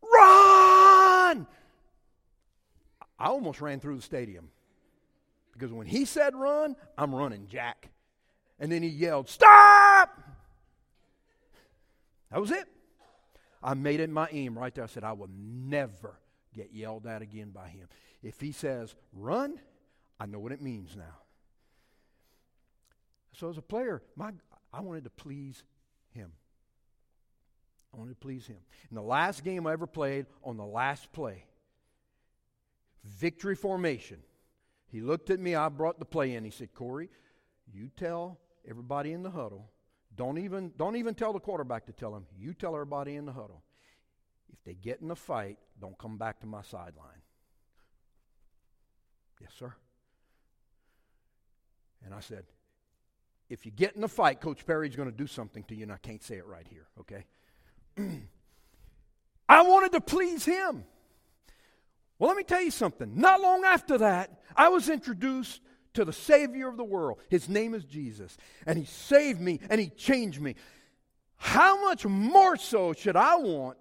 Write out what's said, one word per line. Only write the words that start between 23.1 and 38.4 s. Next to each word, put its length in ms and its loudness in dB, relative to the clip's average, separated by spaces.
So 180 -14
as 80 -14
a 40 -18
player, 400 -10
my, 160 -14
I 80 -16
wanted 240 -16
to 60 -18
please 520 -20
him. 240 -20
I 40 -20
wanted 140 -18
to 80 -20
please 280 -18
him. 120 -20
In 60 -18
the 60 -12
last 420 -4
game 240 -8
I 60 -4
ever 140 -10
played, 380 -8
on 140 -14
the 80 -14
last 460 -8
play, 340 -14
victory 520 -8
formation, 640 -8
he 140 -16
looked 300 -8
at 80 -4
me, 160 -6
I 140 -2
brought 300 -8
the 60 -16
play 300 -6
in. 80 -12
He 80 -14
said, 220 -20
"Corey, 360 -14
you 240 -20
tell 440 -12